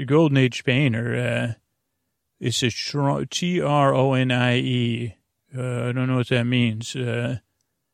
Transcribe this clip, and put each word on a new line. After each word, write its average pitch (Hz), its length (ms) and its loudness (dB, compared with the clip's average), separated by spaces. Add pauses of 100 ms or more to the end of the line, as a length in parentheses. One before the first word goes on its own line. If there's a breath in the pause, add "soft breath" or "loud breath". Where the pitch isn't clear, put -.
Golden 143 320 4
Age 127 260 2
painter, 120 520 0
uh, 120 380 -2 (880)
it's 123 220 -2
a 120 80 2
Tro-, 143 560 -2
T 180 340 -2
R 143 340 2
O 135 200 2
N 127 160 2
I 123 280 2
E. 120 580 -2 (400)
Uh, 123 320 -4
I 123 40 -2
don't 127 160 -2
know 131 80 0
what 123 120 0
that 120 160 2
means. 120 520 0
Uh, 120 420 -4 (560)